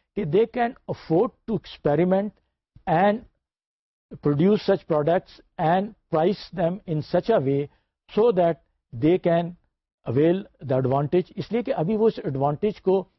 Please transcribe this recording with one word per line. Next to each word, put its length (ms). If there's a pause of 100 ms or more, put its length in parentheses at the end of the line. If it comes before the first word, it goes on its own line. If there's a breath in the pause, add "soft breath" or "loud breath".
(160)
کہ 80
they 200 (140)
can 100
afford 600 (220)
to 60
experiment 720 (760)
and 140 (1080)
produce 420
such 260
products 760
and 140 (300)
price 460
them 120 (160)
in 80 (180)
such 240
a 60
way 200 (520)
so 200
that 160 (500)
they 120 (120)
can 220 (600)
avail 240 (380)
the 40
advantage، 600
اس 160
لیے 100
کہ 140
ابھی 200
وہ 100
اس 180
ایڈوانٹیج 580
کو 220 (140)